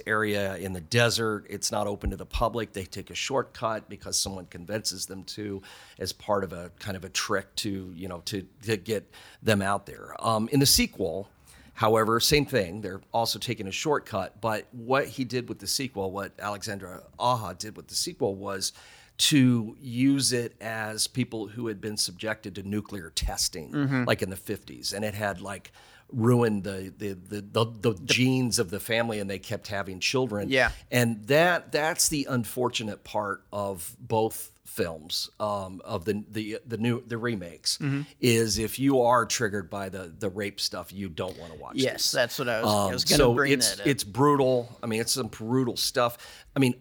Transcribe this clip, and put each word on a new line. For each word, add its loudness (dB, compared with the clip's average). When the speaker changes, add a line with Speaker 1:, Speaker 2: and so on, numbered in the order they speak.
Speaker 1:
area 0
in -6
the -8
desert. 2
It's -6
not 0
open -4
to -4
the -12
public. -2
They -4
take -12
a -14
shortcut -2
because -6
someone -6
convinces -6
them -12
to, -8
as -4
part 0
of -6
a -10
kind -8
of -12
a -14
trick -2
to, -6
you -10
know, -10
to, -6
to 0
get -4
them 4
out 0
there. -16
Um, 0
in 6
the 8
sequel, 2
however, 4
same 4
thing. -2
They're -8
also 0
taking -6
a -6
shortcut, -2
but -2
what 0
he -6
did -4
with -10
the -14
sequel, -4
what -8
Alexandra -8
Aja 0
did -10
with -18
the -12
sequel -2
was -4
to 4
use 2
it -2
as -4
people -4
who -6
had -6
been -6
subjected -4
to -8
nuclear -6
testing, -4
Speaker 2:
Mm-hmm. 2
Speaker 1:
like 2
in -2
the -8
fifties, -8
and -4
it -6
had, -4
like, -12
ruined 4
the, -8
the, -6
the, -10
the, 0
the 2
genes 4
of 0
the -4
family, 0
and -4
they -4
kept -8
having -4
children. 0
Speaker 2:
Yeah. 4
Speaker 1:
And 2
that, 4
that's 2
the -2
unfortunate -2
part -4
of -6
both 0
films, -4
um, -2
of -6
the, 0
the, -6
the -6
new, 0
the -6
remakes, -4
Speaker 2:
Mm-hmm. -2
Speaker 1:
is 6
if -2
you 4
are 6
triggered -2
by -6
the, -8
the -2
rape -4
stuff, -6
you -6
don't -6
wanna -14
watch -12
Speaker 2:
Yes, 0
Speaker 1:
these. 2
Speaker 2:
that's 2
what -2
I 2
was, 4
I 4
Speaker 1:
Um, 0
Speaker 2:
was -2
gonna 6
Speaker 1:
so 8
Speaker 2:
bring 4
Speaker 1:
it's, 4
Speaker 2:
that -10
up. -2
Speaker 1:
it's 2
brutal. 4
I -6
mean, 0
it's 0
some 0
brutal 0
stuff. 0
I 4
mean, 6